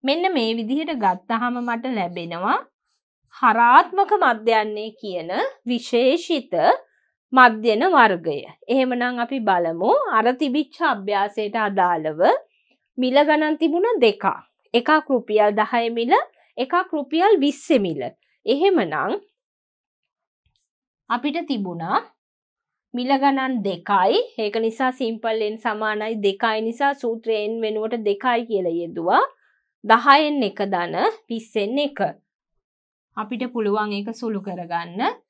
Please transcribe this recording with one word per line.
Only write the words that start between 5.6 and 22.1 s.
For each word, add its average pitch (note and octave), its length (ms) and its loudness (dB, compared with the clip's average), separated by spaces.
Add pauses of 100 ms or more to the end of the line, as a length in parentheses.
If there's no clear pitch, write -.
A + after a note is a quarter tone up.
විශේෂිත B3+ 920 0 (800)
මධ්‍යන A#3 520 4
වර්ගය. F3+ 540 2 (260)
එහෙමනම් B3 540 -2
අපි A#3+ 220 -4
බලමු F3+ 500 0 (180)
අර A3+ 240 2
තිබිච්ච C#4 500 -2
අභ්‍යාසයට G#3 760 -2
අදාළව F3+ 640 0 (760)
මිල B3+ 200 0
ගණන් D4+ 380 2
තිබුණ E4+ 400 0
දෙකක්. A3+ 280 2 (500)
එකක් A#3+ 160 0 (140)
රුපියල් G#3+ 480 2
දහය A3 360 0
මිල, A#3 240 0 (460)
එකක් B3+ 160 -4 (140)
රුපියල් D#4+ 500 2
විස්ස C#4 380 -2
මිල. E3 260 -2 (440)
එහෙමනම් A#3 680 0 (1900)
අපිට C#4 340 -2
තිබුණා F#3 560 -4 (960)